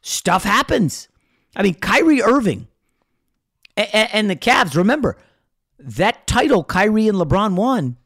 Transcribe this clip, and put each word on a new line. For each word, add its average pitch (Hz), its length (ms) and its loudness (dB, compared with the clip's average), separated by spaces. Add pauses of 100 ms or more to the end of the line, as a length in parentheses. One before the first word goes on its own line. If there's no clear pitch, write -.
Stuff - 440 -4
happens. 220 640 -2 (480)
I 190 60 -2
mean, 190 120 0
Kyrie 277 460 2
Irving 214 460 0 (1080)
a-, 208 60 0
a-, 214 320 -2
and 214 140 0
the 185 80 -2
Cavs, 233 380 0
remember, 202 420 0 (600)
that 139 480 -4
title 233 380 0
Kyrie 214 440 0
and 202 80 0
LeBron 185 380 0
won 180 520 -2